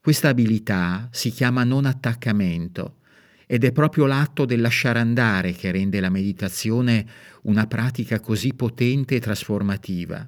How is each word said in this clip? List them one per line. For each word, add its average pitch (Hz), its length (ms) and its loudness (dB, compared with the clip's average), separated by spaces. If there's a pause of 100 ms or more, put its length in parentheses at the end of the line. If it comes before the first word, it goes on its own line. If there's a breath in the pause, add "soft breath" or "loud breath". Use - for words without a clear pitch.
Questa 151 300 2
abilità 107 800 0
si - 160 -4
chiama 123 360 0
non 131 200 2
attaccamento 104 1160 -2 (460 soft breath)
ed 120 160 0
è 123 100 4
proprio 151 340 2
l'atto 139 400 0
del 120 160 0
lasciare 117 380 2
andare 113 520 2
che 92 180 -4
rende 98 300 0
la 92 80 0
meditazione 104 1000 0 (360 loud breath)
una 107 240 2
pratica 113 540 -2
così 110 340 -2
potente 127 600 0
e 117 40 0
trasformativa. 101 1080 -4